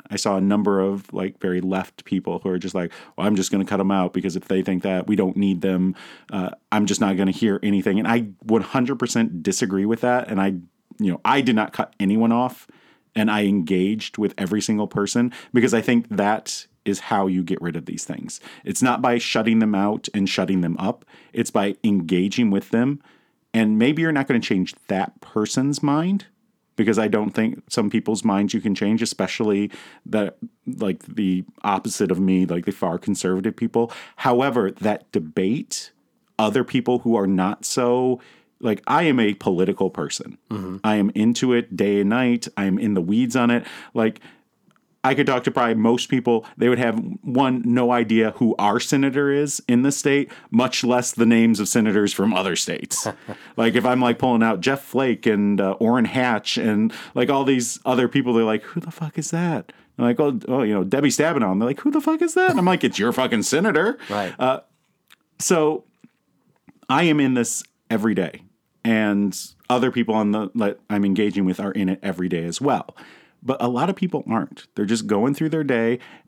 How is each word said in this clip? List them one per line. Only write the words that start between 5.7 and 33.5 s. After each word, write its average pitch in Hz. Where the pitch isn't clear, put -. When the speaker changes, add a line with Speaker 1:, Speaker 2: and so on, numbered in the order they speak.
Speaker 1:
Uh, 92
I'm 107
just -
not 98
gonna 98
hear 101
anything." 101
And 110
I 117
one 110
hundred 131
percent 113
disagree 98
with 110
that. 123
And 98
I, 98
you 101
know, 82
I 135
did 117
not 107
cut -
anyone 110
off, 123
and 107
I 104
engaged 98
with 104
every 98
single 104
person 120
because 127
I 113
think 117
that 104
is 101
how 98
you 92
get 90
rid 87
of 82
these 165
things. -
It's -
not 123
by 123
shutting 113
them 107
out 104
and 98
shutting 92
them 85
up. 98
It's 117
by -
engaging 98
with 98
them. 131
And 107
maybe 147
you're 165
not 139
gonna 120
change 95
that 95
person's 131
mind, 160
because 107
I 110
don't 107
think 113
some 104
people's 107
minds 101
you 107
can 101
change, 107
especially 104
the, 104
like, 104
the 92
opposite 98
of 90
me, 92
like, 87
the 101
far 101
conservative 98